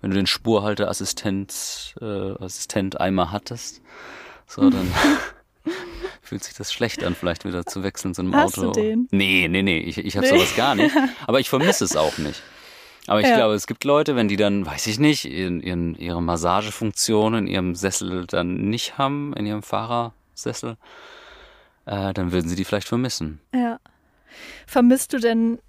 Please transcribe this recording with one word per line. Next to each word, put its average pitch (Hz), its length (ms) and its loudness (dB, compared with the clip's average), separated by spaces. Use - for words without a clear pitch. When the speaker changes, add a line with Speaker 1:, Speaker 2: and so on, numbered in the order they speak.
Speaker 1:
Wenn 95 100 -2
du 95 60 2
den 95 100 2
Spurhalteassistent, 98 1700 -2
äh, 98 420 -6
Assistent 95 560 -4
einmal 90 320 2
hattest, - 500 -10
so, - 240 4
dann 92 220 2
Speaker 2:
<laughs> - 0 -
Speaker 1:
<laughs> 349 560 -8
fühlt - 220 -8
sich - 120 -14
das - 180 -8
schlecht - 300 -2
an, 90 120 0
vielleicht 85 300 -2
wieder 87 200 -4
zu 95 180 -8
wechseln 95 300 -4
zu 92 80 -6
einem 92 140 0
Speaker 2:
Hast 294 240 4
Speaker 1:
Auto. 92 140 0
Speaker 2:
du 220 80 0
den? 220 300 0
Speaker 1:
Nee, 180 380 4
nee, 98 140 2
nee, 87 160 2
ich, - 180 -6
ich - 200 -4
hab 98 60 2
Speaker 2:
Nee. 262 60 4
Speaker 1:
sowas - 280 4
gar 269 180 2
nicht. 302 180 4
Speaker 2:
<laughs> - 160 -12
Speaker 1:
Aber 123 140 4
ich - 100 -2
vermisse 151 360 2
es 82 100 -2
auch 78 220 2
nicht. 73 240 -6
Aber 104 140 4
ich 262 60 4
Speaker 2:
Ja. 233 100 6
Speaker 1:
glaube, 110 180 4
es 101 120 -4
gibt - 180 -8
Leute, 147 320 4
wenn 110 100 4
die 101 80 2
dann, 101 300 2
weiß - 220 -6
ich 110 120 -2
nicht, 147 260 4
in, 87 360 -4
in 85 340 -2
ihre 85 260 -4
Massagefunktion 104 1120 0
in 101 120 0
ihrem 90 260 0
Sessel 92 540 -4
dann 92 420 -2
nicht - 280 -4
haben, 143 360 -2
in 104 120 -6
ihrem 107 180 -6
Fahrersessel, 117 1120 -6
äh, 98 280 -4
dann 90 200 -2
würden 85 160 0
sie 90 80 -2
die 95 80 -2
vielleicht 101 240 -4
vermissen. 117 500 -4
Speaker 2:
Ja. 240 260 -2
Vermisst 254 460 4
du 269 60 0
denn 226 500 2